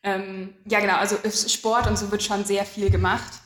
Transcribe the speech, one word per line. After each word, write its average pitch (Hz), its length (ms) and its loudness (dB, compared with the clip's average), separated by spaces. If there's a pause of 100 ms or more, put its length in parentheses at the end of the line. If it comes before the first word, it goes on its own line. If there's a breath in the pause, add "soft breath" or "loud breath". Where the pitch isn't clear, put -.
Ähm, 190 600 -6
ja, 208 160 2
genau, 196 160 4
also 202 260 2
es, - 300 -2
Sport 226 360 2
und 214 120 2
so 202 100 -4
wird 202 140 -2
schon 202 220 -2
sehr 196 200 0
viel 196 240 -2
gemacht. 196 440 2 (120)